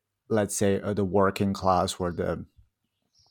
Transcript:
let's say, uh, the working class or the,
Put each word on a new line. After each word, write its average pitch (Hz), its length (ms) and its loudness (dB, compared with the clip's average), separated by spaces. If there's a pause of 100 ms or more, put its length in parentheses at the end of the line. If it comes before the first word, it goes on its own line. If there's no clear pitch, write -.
(300)
let's 104 260 0
say, 98 260 2
uh, 104 120 -4
the 101 120 0
working 95 480 2
class 92 460 0
or 90 120 -2
the, 85 340 -4 (840)